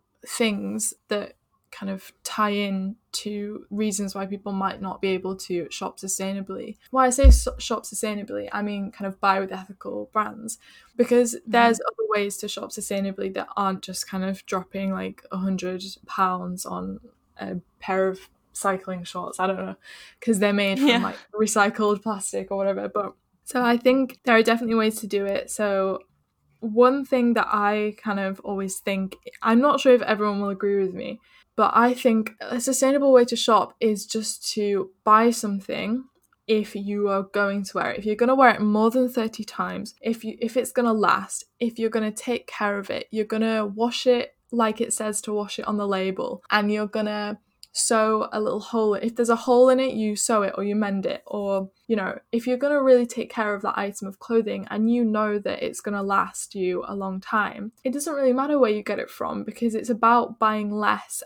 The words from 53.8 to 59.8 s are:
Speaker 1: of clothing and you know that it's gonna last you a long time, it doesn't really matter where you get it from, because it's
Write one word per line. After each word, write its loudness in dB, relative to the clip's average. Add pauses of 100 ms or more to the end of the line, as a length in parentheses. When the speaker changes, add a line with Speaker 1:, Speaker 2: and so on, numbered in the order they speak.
Speaker 1:
of -14
clothing 0
and 2
you 4
know 0
that -4
it's -6
gonna -4
last -2
you -2
a -8
long -6
time, -2 (120)
it -2
doesn't -4
really 4
matter 2
where 6
you -2
get -4
it -8
from, -6
because -4
it's -4